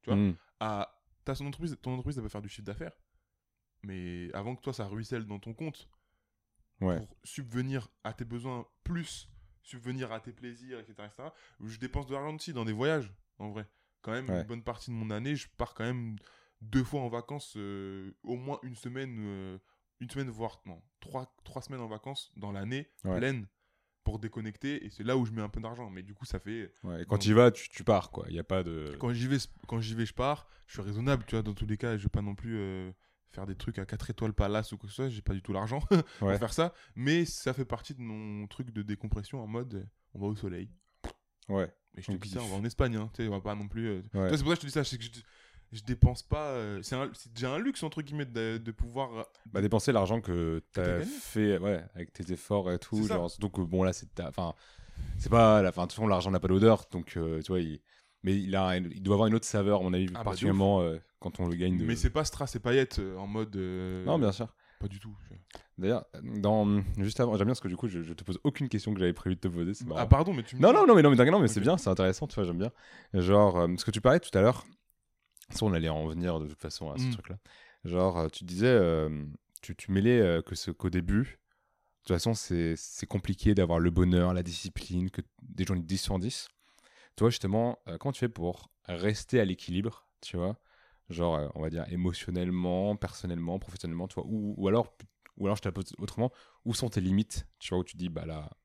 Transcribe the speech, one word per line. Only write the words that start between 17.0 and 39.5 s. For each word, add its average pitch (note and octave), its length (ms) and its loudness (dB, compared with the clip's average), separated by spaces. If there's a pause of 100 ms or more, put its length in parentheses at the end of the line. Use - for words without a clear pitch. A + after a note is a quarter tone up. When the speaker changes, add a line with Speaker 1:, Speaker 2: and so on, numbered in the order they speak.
Speaker 1:
en B2 80 -4
vacances, A#2+ 480 -10
euh, G2 640 -10
au B2 140 -6
moins C3+ 260 -8
une B2 140 -14
semaine, B2+ 440 -10
euh, F#2+ 380 -8 (420)
une B2 80 -12
semaine, C3+ 220 -6
voire, A2 340 -8
non, F2 180 -16 (180)
trois, C3 440 -12
trois - 160 -12
semaines C3 220 -12
en A2+ 60 -10
vacances A2 480 -12
dans G2+ 140 -10
l'année, A2 400 -6 (140)
Speaker 2:
Ouais. F#2 140 0
Speaker 1:
pleine, A#2+ 280 -2 (560)
pour G#2+ 160 -2
déconnecter, A2 680 -6
et - 20 -12
c'est G#2 160 -14
là B2+ 140 2
où A#2+ 80 2
je A2 60 -6
mets A2+ 100 -6
un G#2 80 -6
peu A2 100 -8
d'argent, A2+ 300 -12
mais F#2 120 -14
du G2+ 120 -16
coup, B2+ 100 -16
ça F#2+ 160 -8
fait G#2+ 320 -8 (100)
Speaker 2:
Ouais, F2 200 -8
et - 20 -6
quand F2+ 120 0
Speaker 1:
non. - 20 2
Speaker 2:
tu G2+ 100 0
y G#2+ 60 6
vas, A#2+ 160 10
tu, - 180 -8
tu - 160 -16
pars, G2+ 260 2
quoi, - 200 -10
y E2 80 -6
a E2+ 60 -6
pas F#2+ 180 -2
de D#2 360 -8
Speaker 1:
Quand A#2+ 140 -2
j'y A#2+ 160 -4
vais, C#3 80 0 (320)
quand A2+ 100 -4
j'y A2 160 -6
vais, A2+ 120 -2
je - 80 -12
pars, C#3+ 340 -4 (180)
je - 60 -20
suis G#2+ 100 -10
raisonnable, A2+ 440 -2
tu - 80 -6
vois, A2+ 80 0
dans G#2 100 -4
tous G2+ 140 -4
les G#2+ 100 -2
cas, A2+ 220 -2
je G2 60 -8
vais G#2 40 2
pas G#2 140 -2
non G2+ 120 -6
plus, A2+ 240 -8
euh, F#2+ 320 -6 (400)
faire G2 160 -12
des G2 80 -6
trucs - 240 -8
à F#2+ 60 -4
quatre - 240 -8
étoiles A2 240 -4
palace G#2 400 0
ou G#2 60 -10
quoi - 100 -16
que G2+ 40 -14
ce B2+ 100 -6
soit, C3+ 80 -2
j'ai G#2+ 100 -8
pas - 140 -2
du F#2+ 80 -6
tout G2+ 100 -8
l'argent A2 280 -2
<laughs> - 380 2
pour G2+ 100 2
Speaker 2:
Ouais. G2 100 4
Speaker 1:
faire A2 160 -2
ça, E3+ 180 2 (240)
mais D3+ 300 2
ça - 260 -6
fait C3 140 -4
partie A#2+ 280 -8
de B2+ 60 -16
mon G#2+ 460 -8
truc B2 260 -10
de A2 80 -4
décompression G#2 640 -4
en - 20 -10
mode, A#2 280 -6